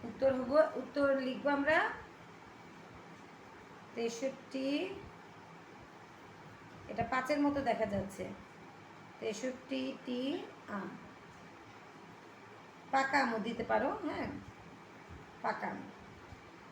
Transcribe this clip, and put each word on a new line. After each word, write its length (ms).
উত্তর 300
হবো, 240
উত্তর 460
লিখবো 280
আমরা 400
তেষট্টি, 920
এটা 160
পাঁচের 360
মতো 220
দেখা 240
যাচ্ছে, 440
তেষট্টিটি 1200
আম। 200
পাকা 280
আমও 200
দিতে 240
পারো, 400
হ্যাঁ, 240
পাকা 260
আম, 100